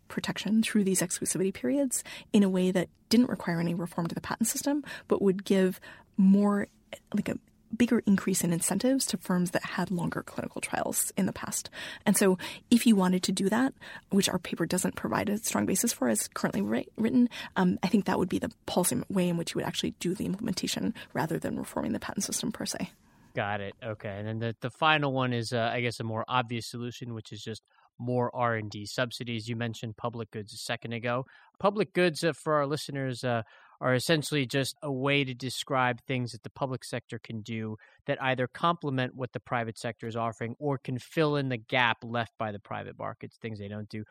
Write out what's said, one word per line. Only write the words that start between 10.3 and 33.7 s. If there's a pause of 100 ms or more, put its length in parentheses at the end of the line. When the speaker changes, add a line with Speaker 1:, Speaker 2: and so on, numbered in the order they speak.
Speaker 1:
trials
in
the
past. (380)
And
so (320)
if
you
wanted
to
do
that, (340)
which
our
paper
doesn't
provide
a
strong
basis
for
as
currently
wri-,
written, (280)
um,
I
think
that
would
be
the (120)
policy
m-,
way
in
which
you
would
actually
do
the
implementation (180)
rather
than
reforming
the
patent
system
per
se. (440)
Speaker 2:
Got
it. (100)
Okay.
And
then
the,
the
final
one
is,
uh,
I
guess,
a
more
obvious
solution,
which
is
just (380)
more
R
and
D
subsidies.
You
mentioned
public
goods
a
second
ago. (320)
Public
goods,
uh,
for
our
listeners,
uh, (380)